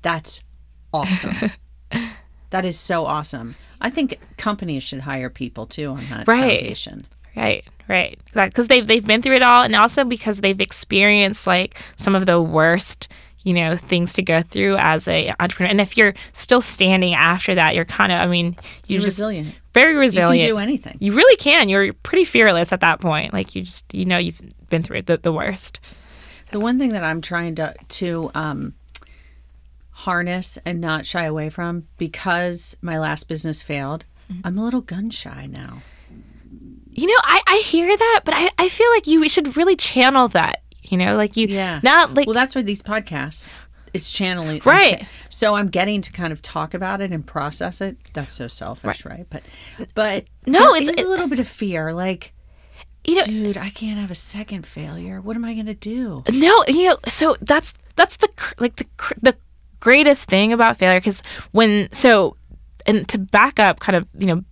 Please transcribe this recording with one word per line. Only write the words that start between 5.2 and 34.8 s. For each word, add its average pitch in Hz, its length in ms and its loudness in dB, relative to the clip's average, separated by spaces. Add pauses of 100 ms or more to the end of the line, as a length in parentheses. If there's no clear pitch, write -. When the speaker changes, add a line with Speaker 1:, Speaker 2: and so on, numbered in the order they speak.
Speaker 1:
people, 120 380 -12
too, 147 220 -8
on 135 220 -10
that 110 180 -4
Speaker 2:
Right. 247 320 2
Speaker 1:
foundation. - 460 -12 (280)
Speaker 2:
Right, - 300 -4 (240)
right. - 300 -2 (100)
Exact-, 190 260 0
'cause 240 140 0
they've, 247 180 6
they've 220 200 4
been 220 140 4
through 262 140 2
it 254 80 4
all, 247 200 8
and 214 120 0
also 226 300 4
because 220 360 -4
they've 196 200 0
experienced, 202 880 0
like, 185 300 0 (200)
some - 180 0
of 190 100 2
the 175 160 4
worst, 165 680 0 (340)
you 190 100 -2
know, 170 240 0
things 170 380 -2
to 185 80 -2
go 165 200 0
through 196 360 -2
as 160 300 2
a 160 320 -2
entrepreneur. 180 300 -2
And 208 100 2
if 196 160 -2
you're 208 180 4 (180)
still - 280 2
standing 185 540 0
after 170 420 2
that, 165 180 2
you're 175 100 -2
kinda, 185 300 -2
I 175 140 0
mean, 175 260 0 (320)
you 202 80 -4
Speaker 1:
You're 196 60 0
Speaker 2:
just 190 180 -2
Speaker 1:
resilient. 196 360 -6 (200)
Speaker 2:
very 277 160 6
Speaker 1:
You 311 60 0
can 285 40 2
Speaker 2:
resilient. 175 500 4
Speaker 1:
do 214 80 -2
anything. 233 420 -6
Speaker 2:
You 196 120 -2
really 403 240 6
can. 285 320 2
You're 196 260 2
pretty - 300 0
fearless 196 480 2
at 185 80 -2
that 165 200 2
point. 156 320 -2
Like, 190 240 -6
you 185 60 -8
just, - 300 -14
you 190 120 -4
know, 180 140 0
you've 170 220 -6 (300)
been 165 140 -2
through - 180 -8
the, 170 160 -2
the 170 140 -4
worst. - 480 -8 (720)
Speaker 1:
The 208 80 -6
one 240 180 0
thing 269 120 0
that 202 140 -4
I'm 160 160 -4
trying 170 360 -6
to, 156 180 -6 (140)
to, 170 460 -6
um, 143 400 -8 (1160)
harness 175 760 -6
and 170 120 -6
not 160 280 -6
shy 175 180 -4
away 156 240 -6
from, 170 380 -8 (100)
because 175 840 -6
my 165 160 -6
last 156 300 -6
business 156 340 -8
failed, 143 420 -8 (260)
Speaker 2:
Mm-hmm. 185 140 -12
Speaker 1:
I'm 180 140 -6
a 214 60 -4
little 247 180 -2